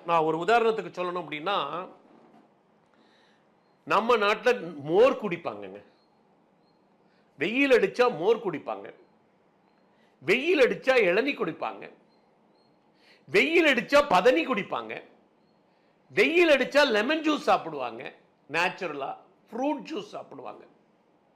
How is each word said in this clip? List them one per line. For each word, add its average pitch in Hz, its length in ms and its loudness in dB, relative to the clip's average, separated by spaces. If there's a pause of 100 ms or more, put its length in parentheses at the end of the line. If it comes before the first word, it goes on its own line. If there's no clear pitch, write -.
நான் 165 220 2
ஒரு 160 160 0
உதாரணத்துக்கு 220 540 0
சொல்லணும் 180 260 -6
அப்படின்னா, 151 320 -4 (2250)
நம்ம 220 300 2
நாட்டுல 214 340 0 (400)
மோர் 233 320 4
குடிப்பாங்கங்க. 104 580 -8 (1600)
வெயில் 254 340 4
அடிச்சா 202 280 2 (160)
மோர் 220 240 2
குடிப்பாங்க, 117 440 -8 (1300)
வெயில் 262 420 2
அடிச்சா 214 300 0 (140)
இளநீ 226 300 0
குடிப்பாங்க, 120 460 -8 (1500)
வெயில் 320 340 4
அடிச்சா 262 300 2 (140)
பதனி 247 360 4
குடிப்பாங்க, 139 420 -6 (1300)
வெயில் 320 380 4
அடிச்சா 262 260 2 (140)
லெமன் 294 300 0
ஜூஸ் 294 240 -2
சாப்பிடுவாங்க, 139 520 -2 (480)
நேச்சுரலா 165 600 -4 (380)
ஃப்ரூட் 262 420 -4
ஜூஸ் 214 260 -12
சாப்பிடுவாங்க. 131 460 -16 (720)